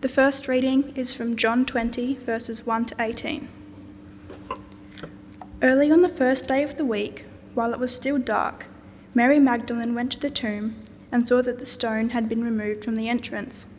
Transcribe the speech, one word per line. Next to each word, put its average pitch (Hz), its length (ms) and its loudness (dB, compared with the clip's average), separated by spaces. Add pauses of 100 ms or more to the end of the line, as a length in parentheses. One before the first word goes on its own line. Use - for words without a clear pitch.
The 262 60 -2
first 269 400 2
reading 262 480 2
is 254 160 -2
from 233 240 -2
John 233 300 2
twenty, 247 500 -2
verses 226 500 -6
one 226 200 0
to 233 160 -10
eighteen. - 480 -6 (2000)
Early 269 300 6
on 339 120 10
the 359 40 6
first 262 400 2
day 269 160 2
of 285 140 -6
the 302 80 -2
week, 208 400 -4 (280)
while 233 200 0
it 233 80 -4
was 254 120 0
still 285 240 0
dark, - 500 -2 (460)
Mary 254 260 6
Magdalene 233 540 2
went 240 200 -2
to - 60 -8
the 285 100 -2
tomb 220 520 -4 (300)
and 240 160 2
saw 247 140 4
that 247 180 -2
the 277 60 -8
stone 226 460 -2
had 233 180 0
been 233 160 0
removed 214 400 -2
from 226 100 -2
the 220 140 -2
entrance. 247 560 -4 (140)